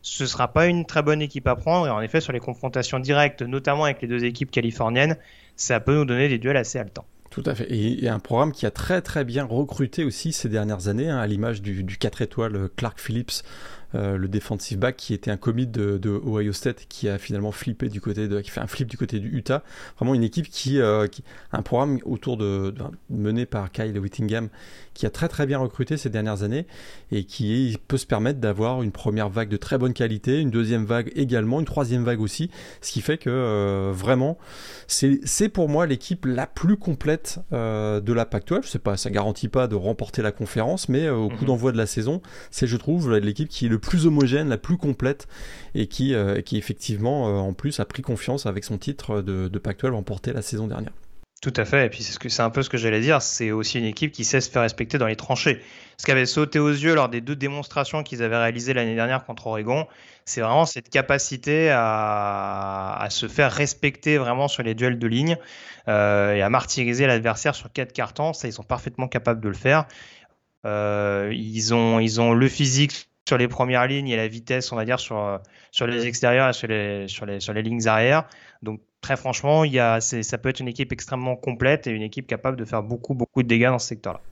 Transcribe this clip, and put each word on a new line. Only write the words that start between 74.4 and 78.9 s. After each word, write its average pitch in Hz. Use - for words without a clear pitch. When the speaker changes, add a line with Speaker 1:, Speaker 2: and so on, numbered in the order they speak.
Speaker 1:
on 123
va 110
dire, 120
sur, 110
euh, 101
sur 120
les 120
extérieurs 123
et 123
sur 120
les, 101
sur 104
les, 101
sur 104
les 107
lignes 113
arrière. 123
Donc, 107